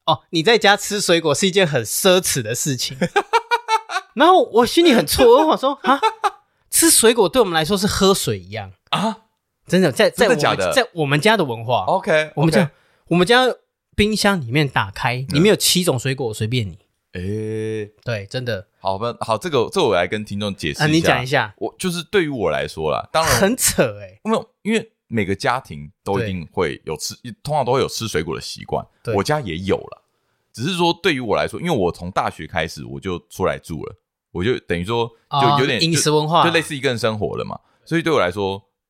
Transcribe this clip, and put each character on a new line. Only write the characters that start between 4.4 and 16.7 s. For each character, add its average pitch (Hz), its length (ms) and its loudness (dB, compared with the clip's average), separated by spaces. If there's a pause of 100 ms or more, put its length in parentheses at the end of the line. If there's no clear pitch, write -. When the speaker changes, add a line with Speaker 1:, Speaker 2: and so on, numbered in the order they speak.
Speaker 1:
我 226 220 2
心 339 180 2
里 269 100 6
很 175 140 2
错 - 180 4
愕， 277 220 8
我 233 80 2
说， 269 280 -2
啊， 277 180 2 (680)
吃 - 200 2
水 226 240 6
果 202 160 4
对 - 120 2
我 214 40 4
们 175 80 -4
来 160 100 2
说 196 140 0
是 190 100 0
喝 196 260 4
水 113 240 -4
一 90 120 -16
样。 101 240 -12 (160)
Speaker 2:
啊？ 202 300 -2 (480)
Speaker 1:
真 185 140 2
的， 156 100 4
在， - 180 4
在 233 180 2
我 - 20 4
们， 175 100 2
Speaker 2:
真 135 100 2
的 107 60 0
假 92 100 -2
的？ 85 60 0
Speaker 1:
在 240 220 0
我 160 120 -2
们 143 140 2
家 214 160 4
的 190 80 2
文 113 220 -6
化。 113 220 0
Speaker 2:
OK，OK。 156 480 0
Speaker 1:
我 147 100 0
们 160 80 2
家， 170 180 4 (380)
我 165 80 0
们 180 100 4
家 247 160 6 (540)
冰 214 180 2
箱 202 240 2
里 120 100 -8
面 143 160 2
打 117 260 -2
开， 123 260 -4
Speaker 2:
嗯。 135 180 -6
Speaker 1:
里 147 60 4
面 202 80 6
有 190 80 6
七 - 260 0
种 139 160 0
水 131 160 -4
果， 135 120 -6
我 107 60 -6
随 107 140 -4
便 117 180 -2
你。 87 140 -12 (400)